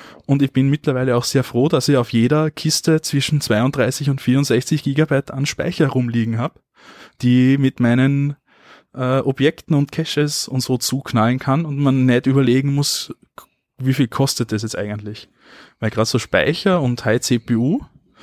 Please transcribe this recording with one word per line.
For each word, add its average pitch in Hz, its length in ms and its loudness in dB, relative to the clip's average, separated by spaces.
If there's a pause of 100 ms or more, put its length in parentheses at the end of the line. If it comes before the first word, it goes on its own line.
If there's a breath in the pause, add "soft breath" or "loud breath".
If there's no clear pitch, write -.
(260 loud breath)
Und 139 160 2
ich 135 100 0
bin 135 160 2
mittlerweile 131 480 0
auch 120 80 0
sehr 131 200 0
froh, 127 240 0
dass 147 200 0
ich 143 80 4
auf 120 160 0
jeder 147 380 2
Kiste 156 500 0
zwischen 143 400 -2
zweiunddreißig 127 720 0
und 135 100 -2
vierundsechzig 131 640 0
Gigabyte 143 480 0
an 135 160 -4
Speicher 170 420 -2
rumliegen 117 500 -2
hab, 131 220 -6 (600 loud breath)
die 127 360 4
mit 131 220 0
meinen, 139 560 2 (560 soft breath)
äh, 131 280 -2
Objekten 135 540 0
und 143 180 0
Caches 147 560 -4
und 131 120 -4
so 127 160 -2
zuknallen 123 640 -2
kann 139 260 -2
und 147 140 -6
man 135 280 2
nicht 127 200 2
überlegen 135 480 2
muss, - 400 -4 (640)
wie 131 160 0
viel 127 140 0
kostet 127 440 -2
das 107 100 -2
jetzt 113 140 -6
eigentlich? 104 540 -10 (480 loud breath)
Weil 110 120 -2
grad 110 180 -2
so - 100 0
Speicher 156 640 0
und 123 220 -2
High 120 180 0
C 123 160 0
P 117 160 -2
U, 139 260 0 (420 loud breath)